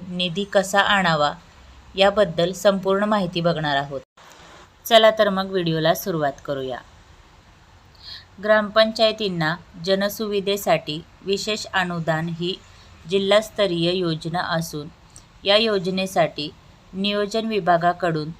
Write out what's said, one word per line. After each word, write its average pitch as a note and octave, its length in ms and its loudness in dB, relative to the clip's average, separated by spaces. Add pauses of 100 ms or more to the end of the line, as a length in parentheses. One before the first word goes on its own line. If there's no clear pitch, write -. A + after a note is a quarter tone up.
निधी F3+ 360 -4
कसा G3 360 2
आणावा E3+ 520 2 (640)
याबद्दल F#3+ 560 2
संपूर्ण G3 520 0
माहिती G3 360 -2
बघणार D#3 360 0
आहोत. C#3 240 -4 (840)
चला A3 260 6
तर A3 180 2
मग F#3+ 220 -4
व्हिडिओला E3 440 0
सुरुवात D#3 380 -2 (120)
करूया. C3 340 -6 (1700)
ग्रामपंचायतींना G#3+ 1120 2 (280)
जनसुविधेसाठी G3 1160 -2 (220)
विशेष G3+ 440 -4
अनुदान E3+ 600 -2
ही F3 260 -4 (560)
जिल्हास्तरीय G3 840 2
योजना E3+ 480 -2
असून E3 480 -4 (560)
या G3 120 4
योजनेसाठी F#3+ 960 0 (420)
नियोजन G#3 540 -2
विभागाकडून F3 920 0